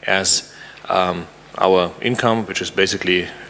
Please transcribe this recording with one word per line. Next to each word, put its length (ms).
as, 480
um, 360
our 340
income, 440
which 140
is 100
basically 560